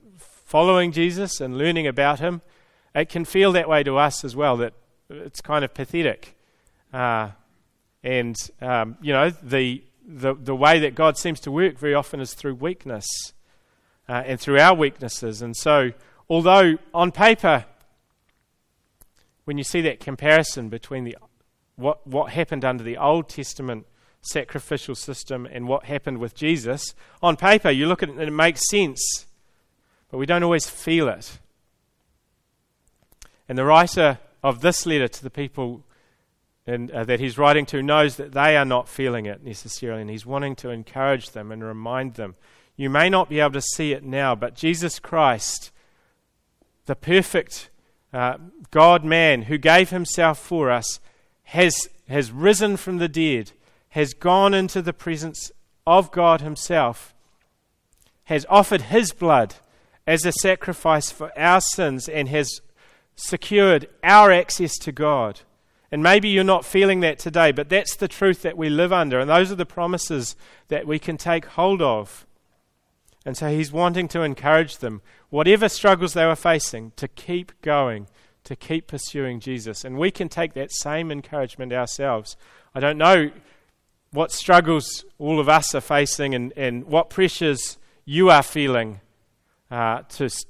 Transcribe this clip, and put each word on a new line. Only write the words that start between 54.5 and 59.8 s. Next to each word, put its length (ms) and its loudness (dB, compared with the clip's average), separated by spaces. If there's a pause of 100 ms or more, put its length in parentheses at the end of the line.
into 260 -2
the 120 -6
presence 580 -10 (340)
of 260 4
God 300 2
himself, 720 -4 (1120)
has 240 -2
offered 340 6
his 280 0
blood 440 2 (520)